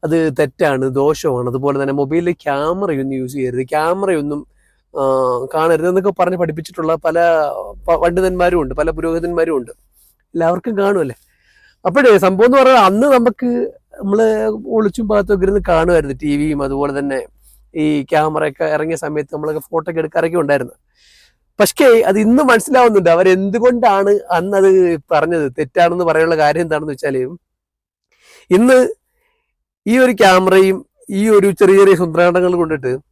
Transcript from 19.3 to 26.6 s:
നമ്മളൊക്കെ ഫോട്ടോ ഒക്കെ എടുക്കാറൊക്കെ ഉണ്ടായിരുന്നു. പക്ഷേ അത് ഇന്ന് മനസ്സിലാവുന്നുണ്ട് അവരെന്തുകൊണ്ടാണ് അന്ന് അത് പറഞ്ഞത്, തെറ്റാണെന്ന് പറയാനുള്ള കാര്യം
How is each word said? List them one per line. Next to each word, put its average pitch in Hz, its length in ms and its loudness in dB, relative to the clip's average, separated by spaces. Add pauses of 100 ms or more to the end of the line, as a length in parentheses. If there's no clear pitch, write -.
നമ്മളൊക്കെ 151 340 -8
ഫോട്ടോ 160 220 -6
ഒക്കെ 160 120 -4
എടുക്കാറൊക്കെ 165 420 -4
ഉണ്ടായിരുന്നു. 139 320 -2 (840)
പക്ഷേ 262 260 0 (220)
അത് 190 100 0
ഇന്ന് 233 300 2
മനസ്സിലാവുന്നുണ്ട് 233 640 2
അവരെന്തുകൊണ്ടാണ് 196 1000 2 (260)
അന്ന് 190 220 -4
അത് 190 100 4 (420)
പറഞ്ഞത്, 160 320 0 (140)
തെറ്റാണെന്ന് 170 500 0
പറയാനുള്ള 160 360 0
കാര്യം 147 220 0